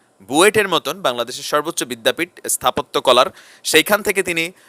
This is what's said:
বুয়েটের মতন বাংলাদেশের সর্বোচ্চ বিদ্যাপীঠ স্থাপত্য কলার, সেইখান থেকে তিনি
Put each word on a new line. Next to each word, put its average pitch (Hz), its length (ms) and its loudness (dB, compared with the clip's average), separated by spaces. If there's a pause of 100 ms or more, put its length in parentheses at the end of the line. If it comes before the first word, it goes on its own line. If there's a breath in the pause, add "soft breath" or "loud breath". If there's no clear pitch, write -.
(220)
বুয়েটের 190 460 2
মতন 165 340 -4
বাংলাদেশের 127 420 -4
সর্বোচ্চ 151 400 -4
বিদ্যাপীঠ 127 460 -2 (180)
স্থাপত্য 139 540 -2
কলার, 127 240 4 (380 soft breath)
সেইখান 202 380 2
থেকে 196 220 -2
তিনি 170 280 -4 (180 soft breath)